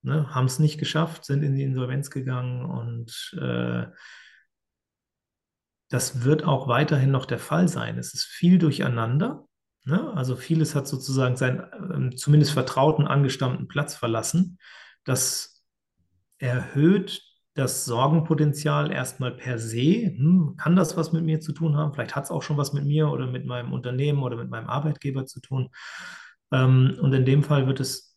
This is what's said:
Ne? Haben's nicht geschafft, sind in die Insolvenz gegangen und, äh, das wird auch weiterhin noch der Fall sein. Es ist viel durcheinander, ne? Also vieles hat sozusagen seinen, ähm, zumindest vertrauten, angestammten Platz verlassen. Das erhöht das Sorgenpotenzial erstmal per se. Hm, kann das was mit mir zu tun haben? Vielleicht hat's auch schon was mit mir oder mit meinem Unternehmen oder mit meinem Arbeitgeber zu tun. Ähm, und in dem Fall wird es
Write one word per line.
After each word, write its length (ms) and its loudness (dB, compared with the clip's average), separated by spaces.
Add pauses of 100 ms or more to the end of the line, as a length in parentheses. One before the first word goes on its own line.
Ne? 320 -2
Haben's 240 0
nicht 200 2
geschafft, 460 -4
sind 180 -2
in 120 0
die 80 -2
Insolvenz 480 -4
gegangen 540 -6
und, 760 -8
äh, 460 -2 (2000)
das 360 -4
wird 200 4
auch 240 0
weiterhin 420 4
noch 160 0
der 120 -4
Fall 300 2
sein. 300 -4
Es 160 -10
ist 100 -6
viel 340 4
durcheinander, 880 0 (380)
ne? 300 -2
Also 220 -2
vieles 380 0
hat 140 -2
sozusagen 480 0
seinen, 260 0 (320)
ähm, 220 -4
zumindest 360 6
vertrauten, 540 2
angestammten 600 0
Platz 260 -4
verlassen. 640 -2 (460)
Das 580 -4 (760)
erhöht 840 2 (320)
das 300 -2
Sorgenpotenzial 1040 2
erstmal 460 -6
per 220 -6
se. 480 0 (100)
Hm, 400 4
kann 200 2
das 200 2
was 160 0
mit 120 0
mir 160 0
zu 120 -8
tun 240 0
haben? 160 0
Vielleicht 240 -6
hat's 140 -6
auch 120 -4
schon 140 -4
was 160 -2
mit 140 -2
mir 240 2
oder 160 -4
mit 200 -8
meinem 260 -8
Unternehmen 500 -2
oder 140 -4
mit 120 -10
meinem 200 -10
Arbeitgeber 580 -4
zu 140 -18
tun. 280 -4 (840)
Ähm, 480 4
und 120 2
in 140 4
dem 160 4
Fall 240 2
wird 140 -2
es 360 -8